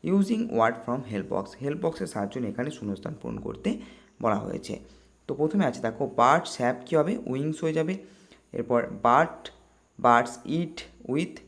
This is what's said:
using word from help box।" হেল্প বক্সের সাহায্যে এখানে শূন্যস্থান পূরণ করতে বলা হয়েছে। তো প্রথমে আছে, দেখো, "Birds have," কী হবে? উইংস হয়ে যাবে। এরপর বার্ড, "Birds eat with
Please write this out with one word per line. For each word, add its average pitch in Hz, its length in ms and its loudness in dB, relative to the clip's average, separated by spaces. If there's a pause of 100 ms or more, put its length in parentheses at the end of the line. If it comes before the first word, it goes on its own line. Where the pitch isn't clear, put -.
(160)
using 202 340 2
word 113 240 4 (100)
from 123 160 -4 (120)
help 98 160 -4
box।" 95 160 -2 (180)
হেল্প 143 240 -2
বক্সের 90 200 -2
সাহায্যে 104 420 -4
এখানে 123 220 -4
শূন্যস্থান 104 520 -8
পূরণ 117 160 -8
করতে - 400 -4 (440)
বলা 110 120 2
হয়েছে। - 440 -6 (500)
তো 143 60 -4
প্রথমে 156 320 2
আছে, 120 140 -2
দেখো, 131 360 -2
"Birds 139 420 6
have," 123 160 2 (120)
কী 165 100 2
হবে? 156 300 2
উইংস 147 380 -4
হয়ে 160 80 0
যাবে। 160 220 0 (580)
এরপর 120 340 0 (160)
বার্ড, 139 460 4 (500)
"Birds 120 340 6 (160)
eat 165 280 -2 (340)
with 156 240 -2 (140)